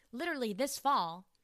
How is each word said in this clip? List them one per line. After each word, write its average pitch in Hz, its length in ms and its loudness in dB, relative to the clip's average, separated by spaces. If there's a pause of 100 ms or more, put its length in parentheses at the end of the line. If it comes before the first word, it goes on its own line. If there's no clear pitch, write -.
(140)
literally, 254 420 -2
this 277 240 -2
fall, 185 480 2 (180)